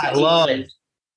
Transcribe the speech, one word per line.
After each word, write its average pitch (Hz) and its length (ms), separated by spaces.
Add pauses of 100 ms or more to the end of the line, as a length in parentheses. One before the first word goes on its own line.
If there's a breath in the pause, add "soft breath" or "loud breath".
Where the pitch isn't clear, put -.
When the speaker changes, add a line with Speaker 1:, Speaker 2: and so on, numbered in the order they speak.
Speaker 1:
I 139 100
Speaker 2:
so 139 80
Speaker 1:
love, 165 280
Speaker 2:
England. 131 240 (440)